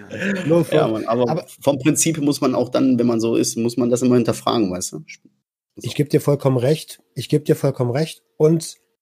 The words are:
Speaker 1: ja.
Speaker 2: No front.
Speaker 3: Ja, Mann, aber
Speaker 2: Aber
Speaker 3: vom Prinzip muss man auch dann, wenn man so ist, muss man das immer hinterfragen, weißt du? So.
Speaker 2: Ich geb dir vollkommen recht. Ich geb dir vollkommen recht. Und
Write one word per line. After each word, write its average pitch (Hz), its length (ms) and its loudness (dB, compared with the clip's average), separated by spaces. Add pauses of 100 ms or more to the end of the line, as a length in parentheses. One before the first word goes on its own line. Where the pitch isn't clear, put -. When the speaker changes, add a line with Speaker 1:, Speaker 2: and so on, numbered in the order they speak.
(120)
Speaker 1:
ja. 185 360 -4
Speaker 2:
No 165 160 4
front. - 100 -8
Speaker 3:
Ja, 113 140 2
Mann, 110 180 -4
aber 120 240 0
Speaker 2:
Aber - 160 -4 (160)
Speaker 3:
vom 139 180 2
Prinzip 156 400 0
muss 143 220 0
man 131 140 0
auch 120 140 0
dann, 127 280 2
wenn 120 100 2
man 117 120 2
so 113 160 0
ist, 117 220 -2
muss 117 200 -2
man 120 140 0
das 123 100 2
immer 123 140 4
hinterfragen, 113 560 0
weißt 90 220 -8
du? - 40 -10 (800)
So. - 120 -10
Speaker 2:
Ich - 80 -8
geb 139 160 -2
dir 147 100 4
vollkommen 139 360 2
recht. 139 440 -2 (140)
Ich - 140 -8
geb 147 160 0
dir 151 100 4
vollkommen 131 340 -2
recht. 151 320 -4 (160)
Und 156 400 2 (240)